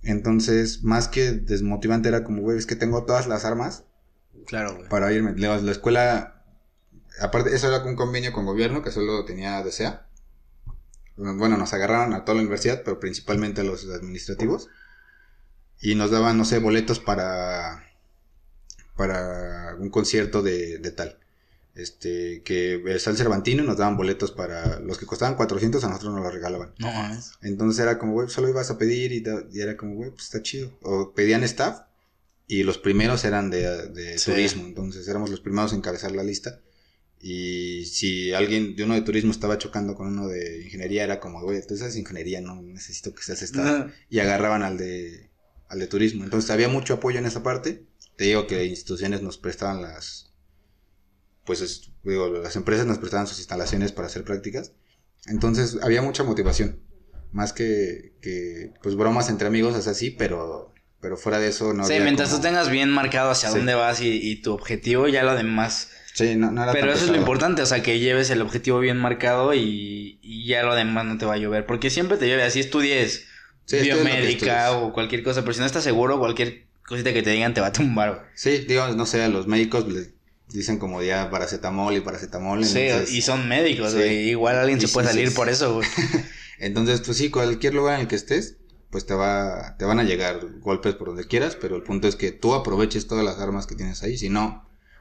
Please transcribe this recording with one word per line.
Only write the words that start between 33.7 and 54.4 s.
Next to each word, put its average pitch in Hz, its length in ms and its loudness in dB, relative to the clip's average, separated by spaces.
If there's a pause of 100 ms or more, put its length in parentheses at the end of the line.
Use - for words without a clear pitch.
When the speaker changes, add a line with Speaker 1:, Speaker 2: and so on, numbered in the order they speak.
Speaker 1:
de 85 280 -10
Speaker 2:
Sí. 92 140 0
Speaker 1:
turismo, 98 340 0
entonces 95 440 -10
éramos 104 200 -4
los 98 120 -8
primeros 104 320 0
en 101 60 -2
encabezar 92 340 -6
la 98 100 -4
lista. - 380 -8 (580)
Y 90 640 -8
si 90 480 -2
alguien 104 440 0
de 104 60 -2
uno 110 100 2
de 113 80 2
turismo 110 300 2
estaba 104 260 0
chocando 101 380 -6
con 98 120 -10
uno 101 220 -4
de 87 340 -8
ingeniería, 92 400 -4
era 98 160 -2
como, 85 220 -12
"Güey, 95 260 -4
tú 104 60 -6
haces 110 240 -8
ingeniería, 92 420 -8
no 90 220 -12
necesito 90 520 -14
que - 100 -16
seas - 180 -8
staff". 135 240 -2
Speaker 2:
Ajá. 147 260 0 (180)
Speaker 1:
Y 113 100 0
agarraban 101 440 2
al 95 140 -4
de, 90 520 -10 (380)
al 95 120 -8
de 92 80 -4
turismo. 107 360 0
Entonces 107 280 -2
había 117 180 4
mucho 131 240 0
apoyo 123 260 0
en 123 60 -2
esa 113 180 -4
parte. 131 400 -4 (320)
Te 98 100 -4
digo 104 220 4
que 92 180 0
instituciones 95 560 -4
nos 92 160 -10
prestaban 95 440 -6
las, - 500 -14 (1120)
pues, 92 160 -2
es-, - 300 -8 (120)
digo, 95 260 0
las 85 260 -4
empresas 107 300 2
nos 110 140 0
prestaban 101 280 -2
sus - 120 -10
instalaciones 98 520 -2
para 87 160 -8
hacer 90 160 -8
prácticas. 101 500 -8 (540)